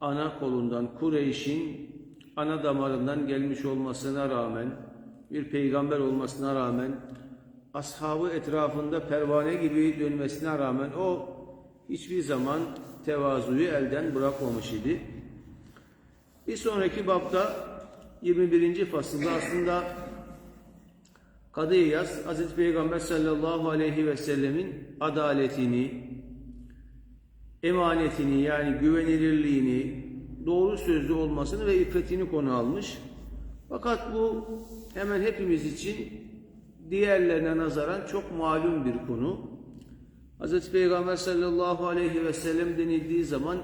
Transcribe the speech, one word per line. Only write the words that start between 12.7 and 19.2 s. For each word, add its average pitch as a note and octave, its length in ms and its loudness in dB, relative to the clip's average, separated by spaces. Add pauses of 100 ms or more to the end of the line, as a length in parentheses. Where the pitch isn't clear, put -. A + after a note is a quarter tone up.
tevazuyu C#3 640 2
elden C#3+ 460 0
bırakmamış C3 580 0
idi. A#2+ 280 -2 (1500)
Bir A3 100 -4
sonraki G3+ 500 0
bapta F#3 500 2 (680)
yirmi F3 300 4
birinci F3 320 6
fasılda D3+ 460 -2